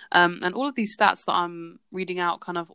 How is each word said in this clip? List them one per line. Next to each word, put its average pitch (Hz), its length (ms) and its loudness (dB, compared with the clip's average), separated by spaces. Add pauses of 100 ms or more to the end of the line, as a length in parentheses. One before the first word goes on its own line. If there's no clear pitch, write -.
(100)
Um, 175 220 6 (120)
and 180 100 0
all 269 140 -2
of 269 80 -6
these 208 200 -2
stats 196 300 4
that - 160 0
I'm 170 360 -8 (200)
reading 180 280 -4
out 175 140 -2
kind 175 180 -6
of 170 160 -8